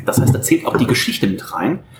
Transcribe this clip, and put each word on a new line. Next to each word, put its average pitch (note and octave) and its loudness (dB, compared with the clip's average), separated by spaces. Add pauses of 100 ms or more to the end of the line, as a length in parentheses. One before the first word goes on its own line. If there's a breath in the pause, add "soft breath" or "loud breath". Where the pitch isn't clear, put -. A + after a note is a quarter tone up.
Das - 2
heißt, - 4
da G#2+ 0
zählt - 2
auch - -2
die B2+ 2
Geschichte - 0
mit - -4
rein. A2 -2 (200 loud breath)